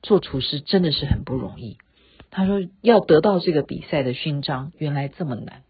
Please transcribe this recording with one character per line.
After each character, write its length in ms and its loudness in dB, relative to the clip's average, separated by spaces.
做 160 4
厨 220 -4
师 200 -6
真 220 2
的 80 2
是 160 -2
很 160 0
不 140 -6
容 240 -8
易。” 160 -12
她 140 0
说 200 0
：“要 160 8
得 220 6
到 180 2
这 140 0
个 100 2
比 200 -8
赛 200 -4
的 100 -2
勋 300 -4
章， 340 -6
原 160 -6
来 140 -4
这 180 -8
么 120 -6
难。” 340 -14